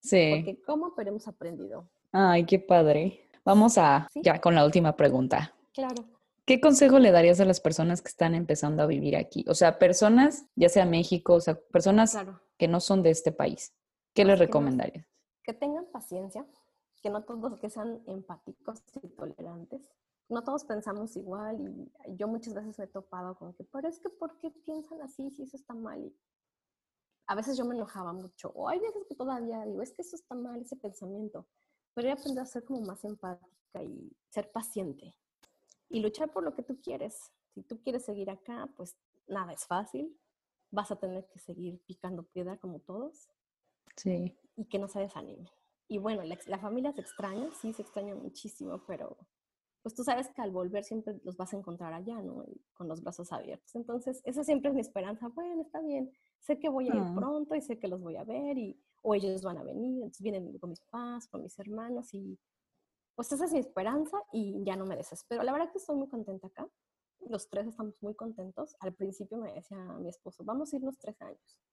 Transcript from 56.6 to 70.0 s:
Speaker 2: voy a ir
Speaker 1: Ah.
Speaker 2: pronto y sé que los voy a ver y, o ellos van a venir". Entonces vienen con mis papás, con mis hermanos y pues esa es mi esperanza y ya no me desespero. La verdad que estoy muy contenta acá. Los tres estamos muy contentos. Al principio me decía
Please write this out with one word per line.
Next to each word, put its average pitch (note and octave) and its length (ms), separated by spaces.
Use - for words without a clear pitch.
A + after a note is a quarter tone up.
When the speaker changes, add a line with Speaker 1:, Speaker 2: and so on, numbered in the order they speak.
Speaker 2:
voy C4 220
a A#3 60
ir G3+ 80
Speaker 1:
Ah. F3 100
Speaker 2:
pronto D4 400
y D4+ 80
sé A#3 160
que - 100
los F#3 120
voy E3+ 160
a - 80
ver C4+ 340
y, G#3 220
o G#3+ 120
ellos F#3+ 280
van F3+ 160
a C3+ 40
venir". B3+ 400
Entonces - 200
vienen G3 360
con F3 120
mis E3 100
papás, A#3+ 480
con - 140
mis - 180
hermanos A3+ 540
y G3 240
pues A#3+ 160
esa D4 140
es D4+ 60
mi D#4 80
esperanza C4 580
y G3+ 320
ya F#3+ 120
no F#3+ 100
me F3+ 100
desespero. F3 480
La B3+ 80
verdad D#4+ 200
que F#4+ 60
estoy D4+ 180
muy C4+ 120
contenta G3 400
acá. F#3+ 200
Los A3 220
tres G3+ 180
estamos A3 340
muy G#3 140
contentos. A3 640
Al F#3 140
principio G3 440
me A3 160
decía F#3+ 240